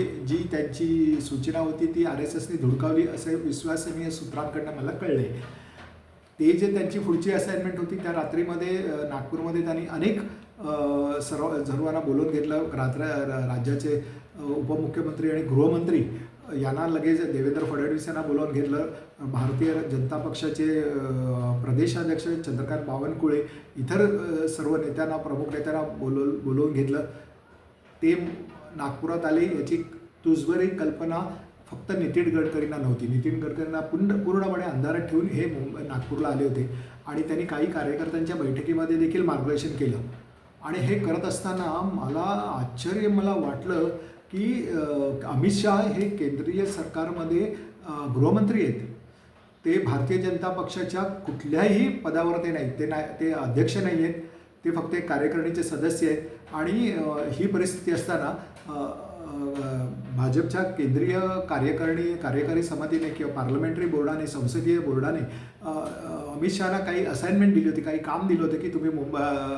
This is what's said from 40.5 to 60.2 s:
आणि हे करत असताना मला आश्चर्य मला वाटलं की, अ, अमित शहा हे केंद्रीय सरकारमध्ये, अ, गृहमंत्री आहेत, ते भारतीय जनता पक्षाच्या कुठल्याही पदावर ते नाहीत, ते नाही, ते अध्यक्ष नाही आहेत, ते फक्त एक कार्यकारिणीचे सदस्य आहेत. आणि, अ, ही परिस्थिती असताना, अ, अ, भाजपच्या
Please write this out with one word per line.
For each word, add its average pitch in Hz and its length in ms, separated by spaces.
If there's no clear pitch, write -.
आणि 165 160
हे 196 200
करत 170 260
असताना 180 680
मला 165 640
आश्चर्य 185 520
मला 196 260
वाटलं 165 560
की, 233 380
अ, 170 100
अमित 170 260
शहा 202 300
हे 202 280
केंद्रीय 156 560
सरकारमध्ये, 170 880
अ, 151 40
गृहमंत्री 202 460
आहेत, 131 200
ते 175 140
भारतीय 143 380
जनता 185 320
पक्षाच्या 185 540
कुठल्याही 196 840
पदावर 170 480
ते 170 140
नाहीत, 135 280
ते 151 60
नाही, 156 180
ते 160 120
अध्यक्ष 139 460
नाही 175 260
आहेत, 165 100
ते 170 60
फक्त 165 240
एक 170 140
कार्यकारिणीचे 160 540
सदस्य 160 440
आहेत. 156 140
आणि, 196 380
अ, 151 260
ही 185 160
परिस्थिती 180 440
असताना, 160 480
अ, 143 240
अ, 139 600
भाजपच्या 165 460